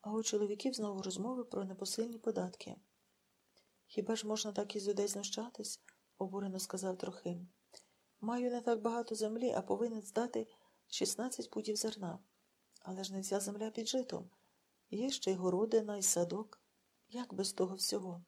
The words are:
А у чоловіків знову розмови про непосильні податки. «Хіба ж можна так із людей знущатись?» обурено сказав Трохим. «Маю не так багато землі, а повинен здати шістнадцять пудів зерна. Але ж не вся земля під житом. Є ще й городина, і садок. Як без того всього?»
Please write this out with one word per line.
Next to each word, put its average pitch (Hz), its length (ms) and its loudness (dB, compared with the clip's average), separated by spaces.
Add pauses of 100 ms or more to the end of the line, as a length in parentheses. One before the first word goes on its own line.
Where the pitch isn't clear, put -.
А 208 100 -4
у 220 120 2
чоловіків 208 500 2
знову 208 280 -2
розмови 196 420 -2
про 196 220 -2
непосильні 196 520 -2
податки. 185 580 -2 (1080)
«Хіба 220 300 0
ж 214 120 -4
можна 214 240 0
так 202 240 -2
із 202 120 0
людей 202 200 4
знущатись?» 208 720 -4 (360)
обурено 190 420 -2
сказав 185 380 -2
Трохим. 180 500 -4 (760)
«Маю 240 300 2
не 240 100 0
так 233 200 4
багато 226 340 2
землі, 220 420 2
а - 40 2
повинен 214 400 0
здати 226 460 0 (400)
шістнадцять - 600 -2
пудів 214 260 0
зерна. 190 440 -2 (600)
Але 185 220 -6
ж 190 100 -4
не 190 80 -2
вся 196 180 2
земля 208 300 -2
під 220 180 -2
житом. 254 420 0 (600)
Є 226 200 0
ще 269 220 0
й 190 40 4
городина, 208 600 4
і 196 40 -2
садок. 180 600 2 (480)
Як 240 240 -8
без 190 200 -2
того 185 220 2
всього?» 185 520 -2